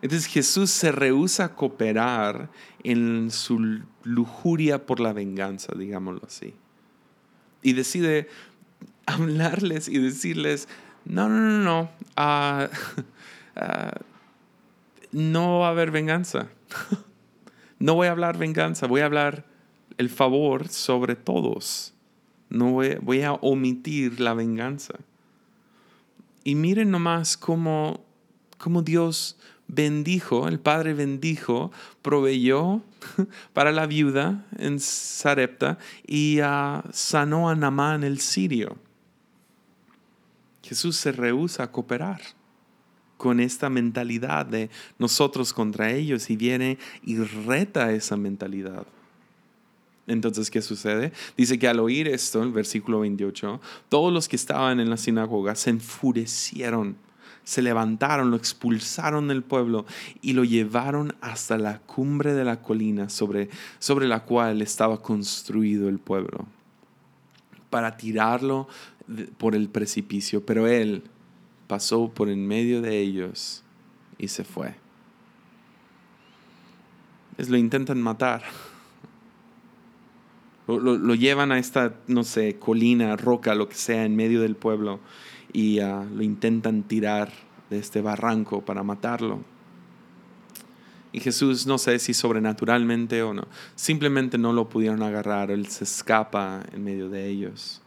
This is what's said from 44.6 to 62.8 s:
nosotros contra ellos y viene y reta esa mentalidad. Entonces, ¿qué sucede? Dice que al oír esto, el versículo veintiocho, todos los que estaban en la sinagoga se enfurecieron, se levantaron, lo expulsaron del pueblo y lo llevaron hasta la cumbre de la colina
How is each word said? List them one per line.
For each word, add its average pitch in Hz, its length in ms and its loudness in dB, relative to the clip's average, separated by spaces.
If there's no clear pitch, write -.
nosotros 131 540 2
contra 107 400 0
ellos 139 380 -2
y 113 60 0
viene 127 420 0
y 113 160 -4
reta 113 760 0
esa 107 240 -2
mentalidad. 98 720 -6
Entonces, 110 440 -2
¿qué 113 100 0
sucede? 107 520 -2
Dice 123 220 4
que 127 100 4
al 120 100 4
oír 127 300 2
esto, 120 340 -2
el 123 80 0
versículo 107 500 -2
veintiocho, 101 600 -4
todos 160 240 4
los 170 160 0
que - 80 -2
estaban 127 440 0
en 113 100 2
la 117 60 0
sinagoga 110 580 0
se - 160 0
enfurecieron, 113 1300 -2
se - 180 -2
levantaron, 120 680 2
lo 117 60 2
expulsaron 143 920 -2
del 135 140 0
pueblo 117 440 0
y 127 120 -2
lo 127 120 4
llevaron 120 760 0
hasta 113 380 -4
la 107 220 -2
cumbre 143 540 -2
de 135 100 0
la 117 160 -2
colina 110 480 -2